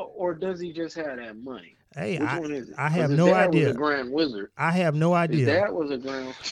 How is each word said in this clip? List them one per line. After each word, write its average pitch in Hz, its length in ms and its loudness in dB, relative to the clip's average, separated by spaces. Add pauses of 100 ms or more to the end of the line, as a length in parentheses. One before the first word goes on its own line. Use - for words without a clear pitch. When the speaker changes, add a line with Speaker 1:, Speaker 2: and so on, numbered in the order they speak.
(140)
Speaker 1:
or 175 200 -2
does 180 260 -4
he 175 140 -8
just 160 240 -6
have 147 180 -6
that 113 220 -12
money? 117 400 -14 (180)
Speaker 2:
Hey, 170 240 -4
Speaker 1:
Which 147 100 2
Speaker 2:
I, 147 100 0
Speaker 1:
one 151 120 -4
is 135 180 -6
it? - 80 -16
Speaker 2:
I 139 120 -2
have 160 160 2
Speaker 1:
'Cause 139 40 2
his 143 80 4
Speaker 2:
no 170 80 6
Speaker 1:
dad 185 220 6
was 165 80 2
Speaker 2:
idea. 156 160 6
Speaker 1:
a - 20 -4
grand 135 380 -2
wizard. 131 440 -2
Speaker 2:
I 160 180 0
have 175 200 2
no 156 200 2
Speaker 1:
His 175 40 4
Speaker 2:
idea. 160 300 2
Speaker 1:
dad 190 240 2
was 165 180 -2
a 139 80 -2
grand 131 380 -8 (160)